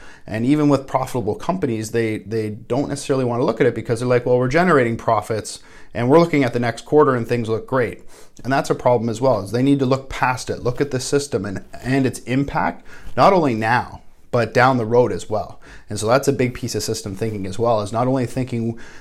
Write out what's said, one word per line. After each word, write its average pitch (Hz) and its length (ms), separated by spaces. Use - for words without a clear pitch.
And 113 180
even 147 220
with 139 200
profitable 123 480
companies, 117 560
they, 110 260
they 107 320
don't 117 400
necessarily 131 360
want 117 140
to 135 60
look 220 160
at 131 60
it 113 80
because 110 240
they're 123 100
like, 123 160
"Well, 123 120
we're 123 120
generating 135 480
profits 107 600
and 120 160
we're 156 100
looking 165 240
at 120 100
the 120 60
next 117 260
quarter 147 300
and 117 100
things 120 220
look 110 180
great." 120 380
And 123 80
that's 156 200
a 135 40
problem 120 340
as 110 120
well, 120 220
is 101 80
they 120 100
need 139 180
to 131 60
look 131 240
past 127 400
it, - 140
look 127 180
at 143 80
the 131 100
system 127 460
and, 98 180
and 131 240
its 120 140
impact, 139 640
not 170 180
only 151 200
now, 110 480
but 117 200
down 127 260
the 113 80
road 117 260
as 87 180
well. 104 300
And 104 100
so 104 80
that's 135 200
a 139 60
big 127 220
piece - 180
of 104 80
system 107 320
thinking 104 320
as 98 140
well, 113 220
is 98 100
not 117 160
only 131 180
thinking, 117 540